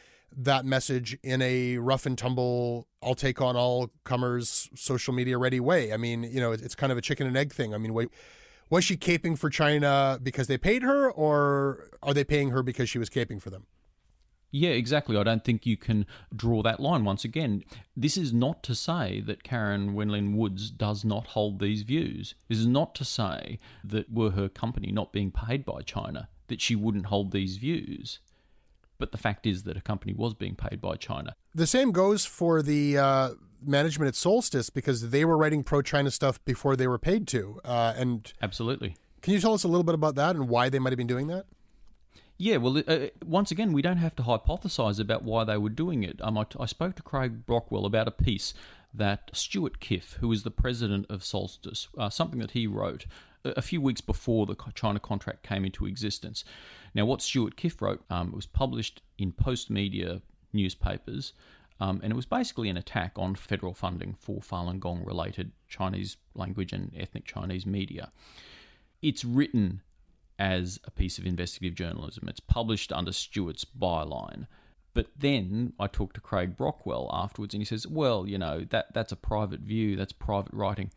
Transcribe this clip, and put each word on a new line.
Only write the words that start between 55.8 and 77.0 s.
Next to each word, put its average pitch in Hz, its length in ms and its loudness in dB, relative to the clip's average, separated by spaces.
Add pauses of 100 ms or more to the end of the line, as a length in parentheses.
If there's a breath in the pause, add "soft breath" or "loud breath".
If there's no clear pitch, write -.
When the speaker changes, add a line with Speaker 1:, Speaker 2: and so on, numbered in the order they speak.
Speaker 2:
existence. 101 580 -6 (500 loud breath)
Now, 101 100 2
what 123 180 0
Stuart 117 340 -2
Kiff - 240 -4
wrote, 98 300 -2
um, 87 180 -2
it - 60 -8
was - 120 -10
published 123 560 -4 (160)
in 95 140 -2
Post - 380 0
Media 98 520 -2 (300)
newspapers, 95 800 -2 (480 soft breath)
um, 98 220 -2
and 107 100 -2
it 120 40 -2
was 123 100 -6
basically 233 420 -2
an 90 80 -2
attack 90 400 -4
on 92 180 -2
federal 95 400 -6
funding 90 440 -6
for 101 220 -8
Falun 90 380 -6
Gong-related 90 760 -6 (160)
Chinese 95 480 -6 (180)
language 95 380 -6
and 95 240 -6
ethnic - 280 -10
Chinese 92 420 -6
media. - 460 -4 (880 loud breath)
It's - 240 0
written 120 580 2 (560)
as 92 460 0
a - 60 -14
piece - 280 -2
of 90 80 -6
investigative 87 500 -4
journalism. 85 520 -8
It's - 120 -12
published 113 520 0
under 87 200 -2
Stuart's - 520 -6
byline. 76 840 -4 (480 soft breath)
But 113 120 2 (100)
then 120 640 0
I 101 60 -2
talked - 300 -4
to - 40 -10
Craig 92 360 -2
Brockwell 65 560 -4